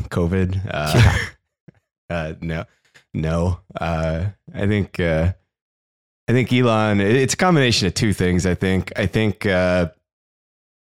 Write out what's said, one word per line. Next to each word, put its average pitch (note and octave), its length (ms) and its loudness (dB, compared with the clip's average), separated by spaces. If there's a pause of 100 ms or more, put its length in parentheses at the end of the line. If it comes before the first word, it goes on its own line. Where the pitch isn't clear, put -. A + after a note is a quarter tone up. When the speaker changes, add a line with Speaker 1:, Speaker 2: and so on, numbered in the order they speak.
Speaker 1:
covid. F#2 500 -2 (100)
Uh, D2+ 260 -4
Speaker 2:
Yeah. G#2+ 220 6 (920)
Speaker 1:
<laughs> - 0 -
uh, D#2+ 320 -6
no, E2 240 -6 (480)
no. E2+ 460 -2 (200)
Uh, D#2+ 460 -2 (280)
I G2+ 140 -4
think, G2+ 320 -2
uh, E2+ 340 0 (920)
I A#2 40 0
think A#2+ 200 2
Elon, A2 480 4
it, G2+ 160 2
it's C3+ 200 0
a - 20 -6
combination C#3 500 2
of E2+ 60 -2
two A2 180 0
things. F2+ 340 0
I F2+ 100 0
think, F#2 420 -2
I G#2+ 80 0
think, G#2+ 400 -2
uh, F2+ 440 2 (1040)